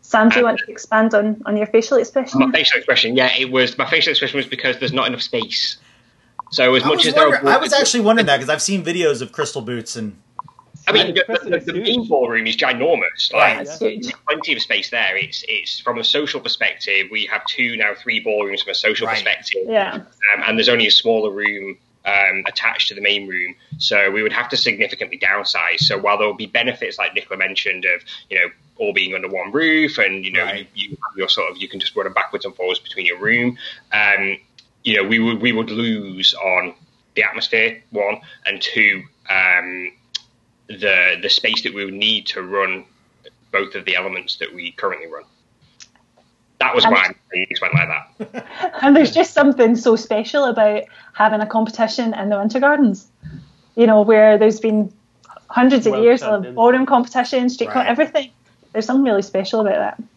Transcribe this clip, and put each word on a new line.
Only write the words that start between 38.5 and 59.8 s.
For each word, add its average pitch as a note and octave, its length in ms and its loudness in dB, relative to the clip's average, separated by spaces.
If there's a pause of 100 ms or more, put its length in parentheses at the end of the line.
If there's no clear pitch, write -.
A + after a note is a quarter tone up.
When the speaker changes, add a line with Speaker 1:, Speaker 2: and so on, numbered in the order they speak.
Speaker 2:
two, G2+ 440 -2 (260)
um, F2+ 600 -2 (760)
the, F#2 520 0
the G2 80 -6
space A2+ 360 0
that F2+ 100 -6
we G2+ 100 -8
would F#2+ 100 -10
need G#2 320 -2
to - 160 -8
run F#2+ 420 -4 (680)
both G2 220 -4
of F#2 100 -12
the F#2 100 -2
elements F#2 420 -6
that - 180 -10
we F2 180 -14
currently E2 340 -6
run. D2+ 180 -16 (1400)
That B2+ 140 0
was A2+ 100 4
Speaker 3:
And A2+ 100 4
Speaker 2:
why F#2 200 2 (160)
things F#2 300 -6
went F#2 140 -2
like E2+ 140 0
that. - 580 -12 (320)
Speaker 1:
<laughs> - 40 -2
And C#4 140 8
there's D4+ 160 6
just E4+ 220 2
something C4 420 6
so A#3 200 4
special A3 480 -2
about G#3+ 400 2 (280)
having G#3+ 300 2
a G#3+ 40 -2
competition A3+ 680 -2
in G3 160 -4
the G3+ 80 0
Winter G#3+ 200 -2
Gardens, C#4 480 4 (720)
you A#3 100 8
know, G#3+ 160 8
where G#3+ 360 8
there's A3 220 4
been G#3+ 300 0 (580)
hundreds B3 380 4
of G#3+ 60 4
Speaker 4:
World A3 120 2
Speaker 1:
years A#3+ 180 6
of - 140 -2
Speaker 4:
champions. B2 200 -6
Speaker 1:
ballroom B3 300 4
competition, B3 640 2
street A#3 200 -4
co-, B3+ 100 0
Speaker 3:
Right. - 80 0
Speaker 1:
everything. C#4+ 420 0 (420)
There's A3 140 -2
something C4+ 180 2
really G3+ 180 2
special G3 380 -2
about G#3 140 2
that. G#3 280 -4 (140)